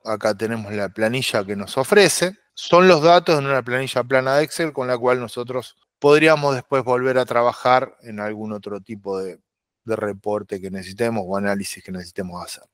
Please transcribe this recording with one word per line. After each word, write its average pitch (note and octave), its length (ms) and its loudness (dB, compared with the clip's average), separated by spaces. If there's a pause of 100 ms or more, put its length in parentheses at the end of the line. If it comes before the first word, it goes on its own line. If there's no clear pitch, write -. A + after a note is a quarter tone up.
acá A2 280 -2
tenemos G#2+ 400 -6
la G2+ 160 -4
planilla A2 540 -2
que G2+ 140 -6
nos G2+ 200 -8
ofrece. F#3 600 2 (160)
Son F3+ 340 4
los E3+ 140 6
datos E3+ 360 6
en C#3 80 -2
una C3+ 180 0
planilla B2 400 -2
plana C3 340 0
de D3+ 80 2
Excel, D#3 260 -4
con C3+ 160 -4
la B2+ 100 0
cual B2 220 0
nosotros B2 560 -10 (240)
podríamos D3 560 6
después B2+ 280 -2
volver B2+ 340 0
a B2+ 80 2
trabajar B2 760 0
en G#2+ 200 -12
algún G#2+ 320 -8
otro G2+ 260 -10
tipo G2+ 400 -8
de, F#2 200 -10 (440)
de A2 140 -2
reporte G#2 640 -4
que F#2 100 -10
necesitemos G2 560 -4
o F#2+ 80 -4
análisis G2+ 480 -4
que - 80 -16
necesitemos F2+ 520 -10
hacer. - 200 -16 (100)